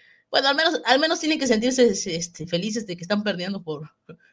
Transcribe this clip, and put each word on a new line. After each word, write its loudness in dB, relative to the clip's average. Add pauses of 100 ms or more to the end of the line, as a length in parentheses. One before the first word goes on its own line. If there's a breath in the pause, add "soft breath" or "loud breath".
(300 soft breath)
bueno, 2
al 4
menos, 2
al 4
menos 2
tienen 0
que 0
sentirse, 4
este, -6
felices -4
de -8
que -14
están -2
perdiendo -4
por, -8 (420 soft breath)